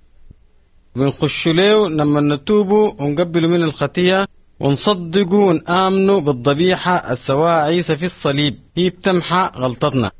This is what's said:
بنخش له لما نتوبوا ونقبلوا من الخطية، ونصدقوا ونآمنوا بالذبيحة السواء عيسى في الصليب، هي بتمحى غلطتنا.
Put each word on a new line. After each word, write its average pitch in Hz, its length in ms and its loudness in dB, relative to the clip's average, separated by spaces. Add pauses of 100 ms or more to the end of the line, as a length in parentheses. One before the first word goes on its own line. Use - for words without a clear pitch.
(960)
بنخش 139 520 -2
له 196 420 2
لما 147 320 0
نتوبوا 202 800 2
ونقبلوا 160 500 0
من 175 140 2
الخطية، 180 640 0 (320)
ونصدقوا 180 920 0
ونآمنوا 190 680 2
بالذبيحة 147 920 -2
السواء 156 520 0
عيسى 160 320 -2
في 151 100 -6
الصليب، 147 540 -4 (160)
هي 180 140 0
بتمحى 180 640 -2
غلطتنا. 127 640 -2